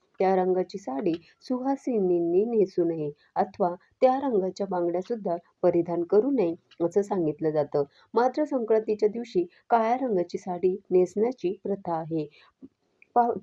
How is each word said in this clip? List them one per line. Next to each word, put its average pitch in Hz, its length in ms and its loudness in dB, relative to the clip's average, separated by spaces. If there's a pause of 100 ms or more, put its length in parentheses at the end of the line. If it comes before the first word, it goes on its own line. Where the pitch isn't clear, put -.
(180)
त्या 190 180 2
रंगाची 185 420 0
साडी 240 340 -4 (280)
सुहासिनींनी 208 1040 0
नेसू 208 400 0
नये 160 260 -4 (240)
अथवा 190 400 -2 (260)
त्या 254 200 4
रंगाच्या 196 460 -2
बांगड्यासुद्धा 180 720 -2 (260)
परिधान 170 400 2
करू 214 280 4
नये 190 240 0 (300)
असं 175 180 0
सांगितलं 156 480 -2
जातं. 147 340 0 (300)
मात्र 254 300 2
संक्रांतीच्या 220 640 0
दिवशी 202 360 -2 (260)
काळ्या 233 260 2
रंगाची 202 420 -2
साडी 185 380 -2 (140)
नेसण्याची 180 640 0 (100)
प्रथा 196 320 -6
आहे. 160 320 -4 (880)
पाहू, 240 160 2 (100)